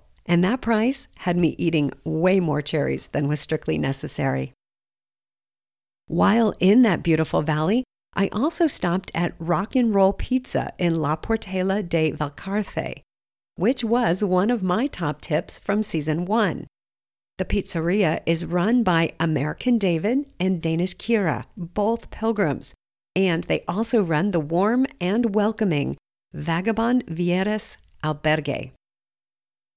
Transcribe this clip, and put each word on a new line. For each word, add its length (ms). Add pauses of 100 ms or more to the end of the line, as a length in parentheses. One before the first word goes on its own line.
(260)
and 180
that 180
price 560
had 200
me 220
eating 320 (120)
way 360
more 240
cherries 440
than 200
was 120
strictly 380
necessary. 760 (1500)
While 520
in 220
that 220
beautiful 400
valley, 400 (320)
I 160
also 340
stopped 480
at 240
Rock 380
and 180
Roll 200
Pizza 680
in 160
La 200
Portela 720
de 240
Valcarce, 920 (540)
which 280
was 400
one 260
of 140
my 240
top 340
tips 380
from 240
season 420
one. 400 (720)
The 80
pizzeria 800
is 200
run 380
by 360
American 580
David 480 (140)
and 220
Danish 360
Kira, 480 (100)
both 560
pilgrims, 640 (420)
and 300
they 200
also 380
run 280
the 100
warm 440 (140)
and 340
welcoming 640 (380)
Vagabond 720
Vieres 720 (260)
Albergue. 680 (1040)